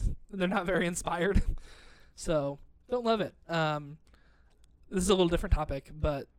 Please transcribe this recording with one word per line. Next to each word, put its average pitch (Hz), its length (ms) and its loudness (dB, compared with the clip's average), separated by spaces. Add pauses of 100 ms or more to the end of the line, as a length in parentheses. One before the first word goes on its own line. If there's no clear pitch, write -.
<laughs> - 240 -4
they're 185 160 0
not 190 200 0
very 175 180 2
inspired. 175 600 0
<laughs> - 40 0 (640)
So, 143 440 -2 (300)
don't 240 160 -2
love 226 160 2
it. - 120 -4 (140)
Um, 151 500 -2 (960)
this 185 100 0
is 185 80 0
a 208 40 8
little 185 160 4
different 175 260 2
topic, 147 420 -4
but 143 300 -2 (120)